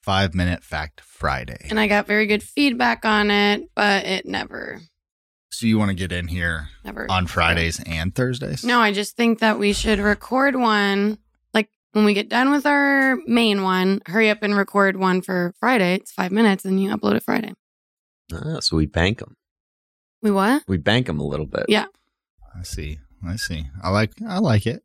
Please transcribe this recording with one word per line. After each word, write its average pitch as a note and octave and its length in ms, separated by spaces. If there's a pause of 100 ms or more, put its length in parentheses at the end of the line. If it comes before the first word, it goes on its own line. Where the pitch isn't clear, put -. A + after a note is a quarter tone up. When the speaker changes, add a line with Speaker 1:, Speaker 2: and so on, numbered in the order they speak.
Speaker 1:
Five F#2+ 340
Minute F2 300
Fact D#2 340
Friday. - 680
Speaker 2:
And G#3+ 100
I G#3+ 80
got G#3 200
very G#3 200
good G#3 160
feedback B3 640
on G#3 260
it, G3+ 420
but G3+ 320
it F#3 200
never - 560 (680)
Speaker 1:
So - 160
you A2 140
wanna G2+ 140
get F2+ 180
in F2 160
here E2 400 (160)
Speaker 2:
Never. - 260
Speaker 1:
on F#2 160
Fridays E2 600
and E2+ 280
Thursdays? B2+ 520
Speaker 2:
No, A#3+ 160
I G#3+ 100
just G3+ 240
think A#3 240
that A3 180
we G#3 140
should G#3 280
record B3 580
one. G#3 600 (340)
Like, A3 160 (240)
when G#3+ 100
we G#3 100
get G3+ 140
done C4 240
with C#4+ 140
our C#4 500 (120)
main A3+ 360
one, F#3+ 440
hurry G#3+ 220
up G#3+ 140
and G3+ 140
record G3 400
one F#3 240
for F3+ 400
Friday. A3 340
It's - 160
five F#3 220
minutes, G#3 320
and F#3+ 180
you G3 100
upload G#3 220
it - 80
Friday. - 300 (800)
Speaker 3:
Ah, E2 260
so - 160
we D#2+ 100
bank F2 360
'em. - 160 (840)
Speaker 2:
We G#3 100
what? G3+ 360
Speaker 3:
We G2 80
bank A2 320
'em D2+ 140
a D2+ 40
little D2 200
bit. - 240
Speaker 2:
Yeah. G#3+ 160 (680)
Speaker 1:
I F2 100
see. D2+ 360 (260)
I F2+ 120
see. D#2+ 300 (140)
I F2 80
like, G#2+ 220 (160)
I F3+ 120
like A2+ 280
it. B2 180